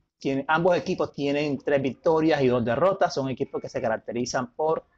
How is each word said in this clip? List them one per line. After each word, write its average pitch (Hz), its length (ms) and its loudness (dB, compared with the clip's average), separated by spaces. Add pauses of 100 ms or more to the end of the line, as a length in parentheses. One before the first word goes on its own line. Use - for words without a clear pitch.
(180)
tiene, 139 300 -2
ambos 170 280 4
equipos 160 360 -2
tienen 143 460 -2
tres 143 240 0
victorias 156 600 2
y 131 40 4
dos 120 180 2
derrotas. 170 480 0
Son 135 160 -4
equipos 147 320 -6
que - 80 -12
se 127 120 -6
caracterizan 120 720 -4
por 156 300 -2 (140)